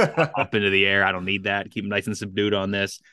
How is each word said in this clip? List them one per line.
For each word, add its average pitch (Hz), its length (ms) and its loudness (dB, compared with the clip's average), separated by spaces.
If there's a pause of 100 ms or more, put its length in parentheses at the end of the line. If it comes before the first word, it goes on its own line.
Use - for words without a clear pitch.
(380)
up 139 160 -2
into 101 160 2
the 98 160 4
air. 98 200 4
I 98 60 2
don't 90 140 -6
need 98 200 -4
that. 101 260 -2
Keep 101 140 -6
'em 101 40 -6
nice 101 180 -2
and 107 100 -4
subdued 104 360 0
on 98 180 0
this. 98 280 -2 (140)